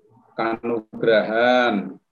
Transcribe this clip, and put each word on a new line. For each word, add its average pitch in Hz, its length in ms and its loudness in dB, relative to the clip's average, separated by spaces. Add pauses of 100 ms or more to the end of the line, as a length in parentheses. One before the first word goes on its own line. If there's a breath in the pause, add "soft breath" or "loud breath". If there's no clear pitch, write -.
(360)
Kanugrahan, 113 1600 0 (160)